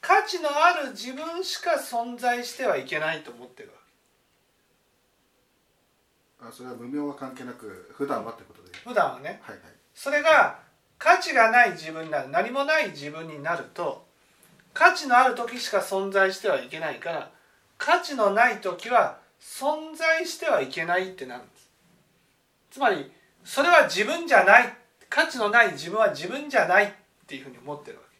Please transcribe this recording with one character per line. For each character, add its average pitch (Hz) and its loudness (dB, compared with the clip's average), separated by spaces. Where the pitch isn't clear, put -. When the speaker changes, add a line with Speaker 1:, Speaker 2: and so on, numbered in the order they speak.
Speaker 1:
価 403 2
値 370 -8
の 311 -2
あ 349 6
る 285 -6
自 214 -12
分 330 -10
し - -8
か 339 -2
存 240 -6
在 240 -2
し - -14
て 262 -4
は 180 0
い 127 -6
け 156 -8
な 156 -4
い 156 -12
と - -18
思 120 -20
っ - -20
て - -20
る - -20
わ - -20
け。 120 -20
Speaker 2:
あ、 113 -20
そ 123 -20
れ 127 -14
は 123 -12
無 120 -14
明 147 -6
は 139 -10
関 127 -14
係 127 -16
な 123 -12
く、 104 -18
普 139 -6
段 120 -4
は 113 -12
っ - -16
て - -20
こ - -20
と - -20
で - -20
い - -20
い？ - -20
Speaker 1:
普 247 -14
段 180 0
は - -18
ね。 151 -12
Speaker 2:
は - -18
い - -18
は - -20
い。 - -20
Speaker 1:
そ - -8
れ 294 2
が 311 4
価 349 6
値 339 -6
が 226 6
な 240 6
い 196 -2
自 160 -12
分 160 -10
に 160 -10
な 143 -2
る、 135 -12
何 185 -2
も 277 -2
な 311 2
い 196 -2
自 147 -12
分 160 -12
に 151 -14
な 165 -4
る - -10
と、 160 -8
価 349 6
値 302 -6
の 247 4
あ 262 6
る - 0
時 247 -8
し - -8
か 202 0
存 196 -4
在 190 2
し - -14
て 220 -2
は 143 0
い 123 -12
け 160 -12
な 160 -6
い 120 -10
か 170 -8
ら、 151 -8
価 349 2
値 302 -10
の 214 2
な 233 4
い 202 -8
時 185 -6
は - 2
存 311 -6
在 320 0
し - -10
て 339 -6
は 262 2
い - -6
け 165 -6
な 175 0
い 185 -6
っ - -16
て 135 -14
な 127 -14
る - -18
ん - -20
で - -20
す。 - -20
つ - -20
ま 262 4
り、 151 -4
そ - -2
れ 349 4
は 330 10
自 190 -2
分 339 -4
じ 269 0
ゃ 185 8
な 208 10
い、 277 -4
価 320 2
値 254 -10
の 214 0
な 226 6
い 190 -2
自 151 -10
分 208 -4
は 220 4
自 175 -10
分 285 -10
じ 269 2
ゃ - 2
な 185 4
い 208 0
っ 202 -10
て - -14
い 131 -12
う 131 -20
ふ - -16
う 135 -18
に 123 -20
思 143 -12
っ 143 -18
て - -20
る - -20
わ - -20
け。 - -20